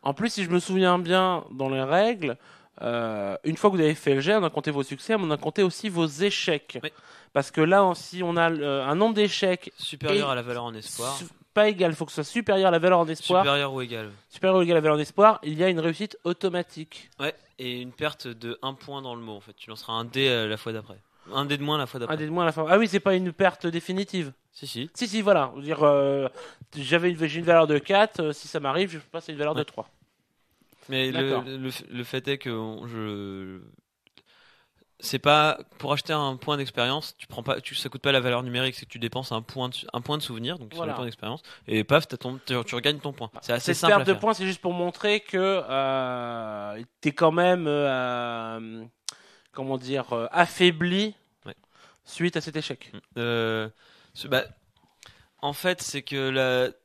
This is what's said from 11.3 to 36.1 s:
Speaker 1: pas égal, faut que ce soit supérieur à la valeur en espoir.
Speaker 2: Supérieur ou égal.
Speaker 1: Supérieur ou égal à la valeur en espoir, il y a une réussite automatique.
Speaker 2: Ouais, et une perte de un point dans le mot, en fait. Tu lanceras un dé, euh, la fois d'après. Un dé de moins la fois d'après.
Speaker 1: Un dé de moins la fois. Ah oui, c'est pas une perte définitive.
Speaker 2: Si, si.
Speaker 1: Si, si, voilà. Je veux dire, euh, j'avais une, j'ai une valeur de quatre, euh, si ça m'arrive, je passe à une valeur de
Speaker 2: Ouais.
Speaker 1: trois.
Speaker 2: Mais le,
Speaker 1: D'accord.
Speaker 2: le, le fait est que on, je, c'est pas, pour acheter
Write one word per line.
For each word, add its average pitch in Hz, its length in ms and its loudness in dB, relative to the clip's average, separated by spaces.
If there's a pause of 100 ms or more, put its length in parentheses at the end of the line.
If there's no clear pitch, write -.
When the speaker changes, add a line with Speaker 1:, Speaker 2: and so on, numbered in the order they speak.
Speaker 1:
pas 214 160 6
égal, 180 240 2
faut 156 120 -6
que - 60 -18
ce 156 120 -6
soit - 80 -10
supérieur 196 380 4
à - 20 6
la 170 80 4
valeur 180 180 6
en 165 100 4
espoir. 180 360 2
Speaker 2:
Supérieur 143 280 2
ou 131 100 -6
égal. 113 280 -8 (200)
Speaker 1:
Supérieur 185 280 2
ou 185 60 6
égal 170 140 4
à - 20 8
la - 20 4
valeur 151 160 4
en - 20 0
espoir, 202 440 6
il 151 100 -4
y 156 100 0
a 190 60 4
une 170 100 0
réussite 165 440 -4
automatique. 175 960 -4
Speaker 2:
Ouais, 143 160 -4 (240)
et 123 220 -6
une 127 100 -12
perte 151 360 -6
de 117 360 -10
un 135 100 -4
point 139 300 -12
dans 123 100 -10
le 117 80 -10
mot, 110 120 -12
en 101 80 -14
fait. 107 140 -20
Tu - 140 -20
lanceras 113 240 -10
un 113 120 -2
dé, 131 220 0
euh, 117 200 2
la 107 100 -2
fois 113 160 -8
d'après. 107 240 -12 (340)
Un 135 140 -2
dé 143 120 0
de 139 60 -6
moins 151 140 0
la 139 80 -2
fois 127 140 -12
d'après. 139 160 -4
Speaker 1:
Un - 20 -8
dé 156 80 -6
de 151 60 -8
moins 170 140 0
la 160 60 4
fois. 156 160 -2
Ah 190 120 6
oui, 226 80 4
c'est 185 120 0
pas 196 140 2
une 185 180 0
perte 180 360 2
définitive. 175 640 -4 (200)
Speaker 2:
Si, - 140 -18
si. 131 300 -8
Speaker 1:
Si, 247 120 -4
si, 214 140 -2
voilà. 165 320 4
Je 131 60 -14
veux 139 60 -12
dire, 151 180 0
euh, 139 440 4 (480)
j'avais 165 360 2
une, 160 160 -2
j'ai 151 120 -4
une 170 60 -6
valeur 165 220 8
de 151 100 4
quatre, 196 440 2
euh, 151 120 0
si - 140 -12
ça 165 120 -6
m'arrive, 151 320 0
je 165 60 -12
passe 165 320 -12
à - 40 -12
une 147 40 -10
valeur 151 160 -2
de 160 60 -2
Speaker 2:
Ouais. 147 60 -2
Speaker 1:
trois. - 220 -12 (1000)
Speaker 2:
Mais 131 240 -2
le, 139 180 0
Speaker 1:
D'accord. 131 160 0
Speaker 2:
le, 131 240 -8 (220)
le 123 120 -8
fait 131 240 -6
est 139 120 -4
que 131 100 -8
on, 110 380 -8
je, 98 720 -10 (1400)
c'est - 180 -4
pas, 151 400 4 (180)
pour 143 160 -4
acheter 147 180 -4